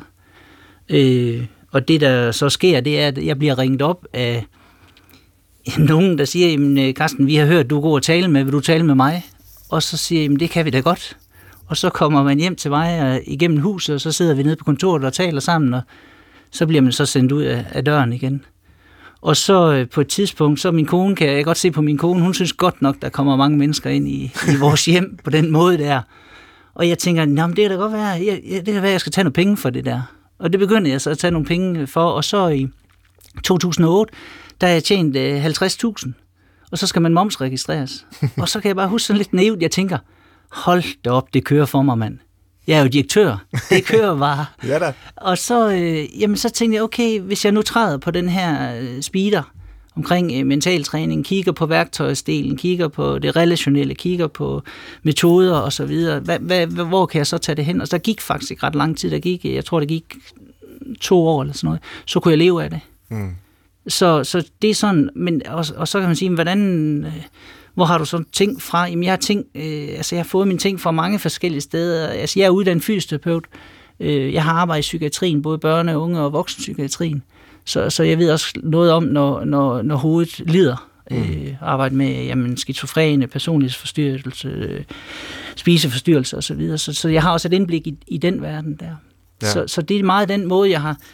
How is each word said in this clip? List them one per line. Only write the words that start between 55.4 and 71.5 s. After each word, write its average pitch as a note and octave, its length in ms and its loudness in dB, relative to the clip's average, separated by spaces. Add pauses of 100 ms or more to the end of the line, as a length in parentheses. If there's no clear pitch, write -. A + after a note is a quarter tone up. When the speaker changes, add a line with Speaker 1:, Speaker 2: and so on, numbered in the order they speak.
Speaker 1:
og C#3 160 -2
så D3+ 120 -6
videre, D3+ 340 -2
hvad, D#3 200 -4
hvad, E3+ 280 0
hvor F3 380 0
kan - 120 -2
jeg D3 100 0
så E3 100 -2
tage D#3 180 -4
det D3+ 100 -4
hen?" F3 160 -2
Og - 60 -6
så F3 100 -2
gik G#3+ 240 -4
faktisk - 300 -6
ikke - 120 -10
ret D3 120 -2
lang D3+ 220 0
tid. E3+ 140 -4
Der D3 80 -4
gik, F3 260 -4
jeg C3 200 -4
tror, E3 140 0
det D3 100 -2
gik D#3+ 260 -6 (840)
to E3+ 260 4
år D3+ 140 0
eller C#3+ 120 -6
sådan D#3+ 140 -6
noget. D#3+ 120 -2 (260)
Så - 140 -2
kunne E3+ 120 2
jeg D3+ 60 4
leve E3+ 260 4
af - 60 -8
det. E3 100 -8 (300)
Speaker 2:
Mm. G2 260 -6 (520)
Speaker 1:
Så, D#3+ 360 2
så E3+ 240 -4 (140)
det G#3+ 80 2
er G#3+ 40 2
sådan, F#3 420 2
men, E3+ 320 -4
og, E3 180 -6 (120)
og D#3+ 100 -6
så G3+ 120 -2
kan F#3 100 0
man E3 60 2
sige, F#3 160 -2
hvordan, E3+ 260 0 (480)
øh, D#3 60 -8 (600)
hvor F3+ 120 2
har E3+ 120 2
du D#3 80 -2
så E3 260 -6
ting G3+ 300 -2
fra? F3 260 -2
Jamen, F3 160 -4
jeg F3+ 80 0
har F#3+ 60 0
ting, G3+ 280 -2 (100)
øh, D3+ 320 -8 (100)
altså, D#3+ 180 -6
jeg E3+ 80 -2
har - 60 -10
fået F#3+ 180 2
mine F3+ 120 0
ting G3 220 -2
fra E3+ 100 -2
mange F3 280 0
forskellige D#3 420 -4